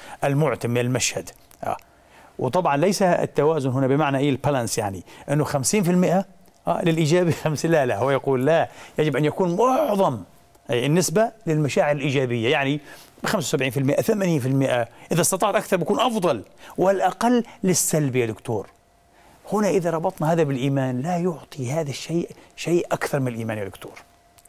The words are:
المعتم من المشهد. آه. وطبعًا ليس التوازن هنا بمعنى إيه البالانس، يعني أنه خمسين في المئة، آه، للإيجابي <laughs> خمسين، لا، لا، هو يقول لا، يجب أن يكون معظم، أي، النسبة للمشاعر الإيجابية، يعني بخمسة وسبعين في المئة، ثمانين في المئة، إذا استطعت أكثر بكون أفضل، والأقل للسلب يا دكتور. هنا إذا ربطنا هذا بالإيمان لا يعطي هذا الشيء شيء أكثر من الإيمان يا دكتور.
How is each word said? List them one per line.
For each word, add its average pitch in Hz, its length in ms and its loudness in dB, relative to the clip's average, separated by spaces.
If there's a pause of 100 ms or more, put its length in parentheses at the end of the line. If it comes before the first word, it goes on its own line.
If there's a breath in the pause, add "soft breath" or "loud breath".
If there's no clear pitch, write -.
(240 loud breath)
المعتم 139 460 0
من 120 100 0
المشهد. 123 500 -2 (340)
آه. - 120 -4 (600 loud breath)
وطبعًا 143 380 0
ليس 180 260 2
التوازن 156 680 2
هنا 135 160 0
بمعنى 139 320 2
إيه 143 120 2
البالانس، 131 480 -2
يعني 98 240 -6 (280 loud breath)
أنه 147 140 2
خمسين 143 380 0
في 170 80 2
المئة، 180 340 2 (440)
آه، 170 160 -2
للإيجابي 165 540 2
<laughs> - 60 -14
خمسين، 160 260 -2
لا، 151 160 4
لا، 107 120 0
هو 131 120 0
يقول 135 360 0
لا، 151 220 2 (300 loud breath)
يجب 151 180 0
أن 151 80 2
يكون 170 320 0
معظم، 202 680 2 (480)
أي، 120 160 0
النسبة 170 460 2 (140)
للمشاعر 151 500 0
الإيجابية، 127 520 -2
يعني 143 320 0 (420 loud breath)
بخمسة 185 240 -2
وسبعين 135 240 0
في 135 100 -2
المئة، 143 220 2
ثمانين 185 380 0
في 123 80 -2
المئة، 127 400 0 (240 loud breath)
إذا 165 80 2
استطعت 190 340 0
أكثر 196 220 2
بكون 175 240 -2
أفضل، 185 420 0 (360 loud breath)
والأقل 196 640 2 (200 loud breath)
للسلب 151 520 0
يا 120 100 2
دكتور. 110 420 -6 (840 soft breath)
هنا 208 160 2
إذا 175 220 2
ربطنا 165 420 -2
هذا 170 100 2
بالإيمان 135 580 0
لا 175 160 -2
يعطي 147 560 -6
هذا 156 180 -4
الشيء 165 400 -6 (260 loud breath)
شيء 170 360 0
أكثر - 280 -2
من 131 80 -2
الإيمان 113 300 -6
يا 104 60 -6
دكتور. - 380 -16 (460)